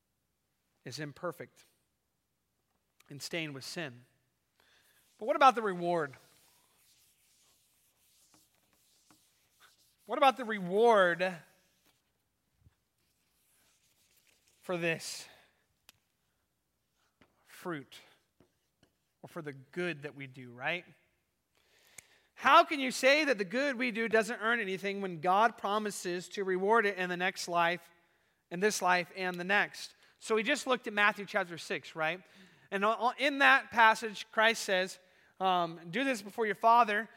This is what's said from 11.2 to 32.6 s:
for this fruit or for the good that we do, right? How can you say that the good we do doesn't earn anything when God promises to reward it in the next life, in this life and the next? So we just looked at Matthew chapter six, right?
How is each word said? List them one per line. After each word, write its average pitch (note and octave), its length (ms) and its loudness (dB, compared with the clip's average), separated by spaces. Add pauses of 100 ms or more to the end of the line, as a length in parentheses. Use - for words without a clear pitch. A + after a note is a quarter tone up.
for F3+ 160 -6
this E3 500 -4 (2250)
fruit - 540 -12 (1200)
or D#3 60 -18
for E3+ 160 -14
the C#3+ 100 -12
good D3+ 480 -8
that C#3+ 140 -12
we C#3 100 -14
do, B2+ 240 -18
right? D3+ 340 -6 (1500)
How D4 300 6
can D#4+ 160 -4
you C4 100 -2
say C#4 360 4
that C4 120 0
the G3+ 80 -6
good B3+ 320 -2
we B3 140 -2
do A3+ 180 -4
doesn't A3 320 0
earn A#3 180 0
anything G3 420 -6
when F3+ 200 -8
God G3+ 380 2
promises G3 720 -4
to G#3 140 -8
reward G3 440 2
it G3 100 -2
in F#3 100 -4
the F3+ 100 -4
next F#3 300 -4
life, E3+ 400 0 (600)
in F3 100 -10
this G#3 220 0
life F3+ 340 2
and F#3 240 -6
the F3 40 -8
next? F#3 500 -2 (260)
So - 140 -4
we A3 80 2
just B3+ 240 -2
looked B3+ 220 -2
at A3 60 -8
Matthew G#3 340 0
chapter F3 320 -6
six, - 360 -10
right? E3 280 -4 (480)